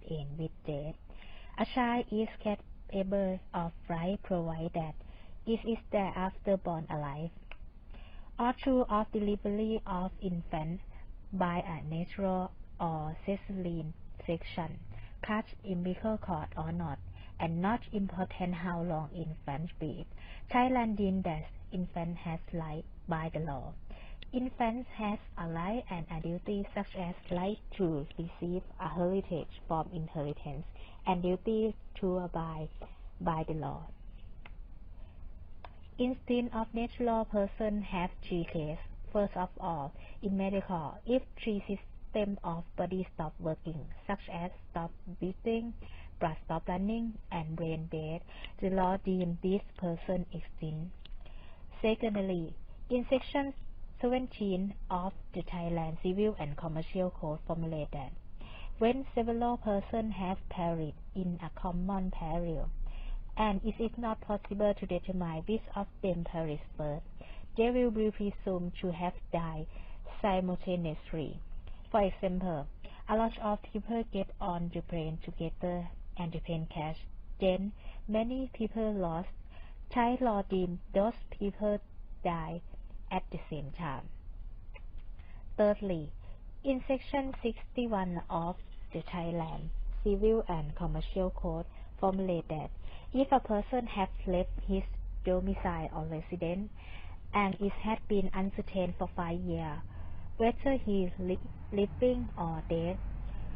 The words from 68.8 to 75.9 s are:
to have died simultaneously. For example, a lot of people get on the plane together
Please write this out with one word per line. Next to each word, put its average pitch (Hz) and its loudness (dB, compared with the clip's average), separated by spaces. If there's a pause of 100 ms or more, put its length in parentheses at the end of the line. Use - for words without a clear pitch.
to 185 2
have 180 0 (180)
died 160 0 (540)
simultaneously. 180 2 (500)
For 214 6
example, 185 2 (420)
a 220 6
lot 226 4
of 208 2 (100)
people 226 0
get 190 0 (100)
on 175 0
the 170 0
plane 160 -2
together 175 -2 (300)